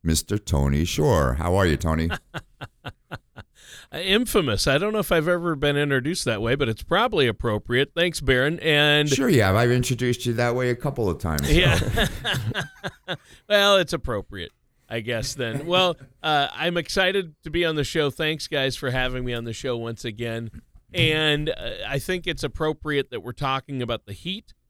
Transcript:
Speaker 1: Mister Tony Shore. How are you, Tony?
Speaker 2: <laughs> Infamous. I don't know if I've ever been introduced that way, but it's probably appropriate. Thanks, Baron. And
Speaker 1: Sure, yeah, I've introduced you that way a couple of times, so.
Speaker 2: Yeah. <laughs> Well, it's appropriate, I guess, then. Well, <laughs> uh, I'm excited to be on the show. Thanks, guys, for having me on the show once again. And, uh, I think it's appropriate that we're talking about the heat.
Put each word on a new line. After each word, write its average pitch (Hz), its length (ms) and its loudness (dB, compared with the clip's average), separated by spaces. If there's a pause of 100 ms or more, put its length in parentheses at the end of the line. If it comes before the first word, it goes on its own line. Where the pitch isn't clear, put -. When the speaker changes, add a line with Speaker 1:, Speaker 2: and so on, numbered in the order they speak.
Speaker 1:
Mister 82 360 0
Tony 71 480 2
Shore. 87 480 2
How 87 200 0
are 95 120 4
you, 76 100 4
Tony? 80 380 0
Speaker 2:
<laughs> - 1800 -18
Infamous. 190 720 2
I 143 120 4
don't 208 140 0
know 214 60 0
if - 140 0
I've 160 160 4
ever 175 260 0
been 143 220 0
introduced 143 480 0
that 110 180 -2
way, 117 120 2
but 143 140 0
it's 107 140 -4
probably 190 440 2
appropriate. 117 680 -2
Thanks, 170 260 0
Baron. 135 400 2
And 147 480 4
Speaker 1:
Sure, 254 200 2
yeah, 104 260 6
I've 120 160 4
introduced 123 560 0
you 120 80 0
that 120 200 0
way 127 160 0
a 120 60 0
couple 120 320 -2
of 82 100 -2
times, 76 280 0
so. - 60 4
Speaker 2:
Yeah. 180 540 2 (1000)
<laughs> 180 100 -8 (320)
Well, 202 280 4
it's 180 160 0
appropriate, 104 600 -6 (360)
I 117 120 -6
guess, 110 340 -4
then. 131 320 -6
Well, 180 300 2 (120)
<laughs> - 140 -20
uh, 151 300 0
I'm 170 240 -2
excited 185 580 0 (100)
to 160 60 -10
be 170 140 0
on 160 120 0
the 147 80 0
show. 147 260 0
Thanks, 156 380 -4
guys, 135 280 -2
for 131 140 -4
having 127 340 -2
me 123 80 -4
on 117 120 -6
the 113 80 -8
show 123 240 -4
once 117 280 -8
again. 117 460 -6 (420)
And, 156 580 2
uh, 117 200 -8 (160)
I 135 120 -4
think 180 280 -4
it's - 180 -4
appropriate 147 680 -4
that 113 100 -8
we're 117 120 -12
talking 135 480 -4
about 117 260 -6
the 98 60 -14
heat. 190 420 -12 (160)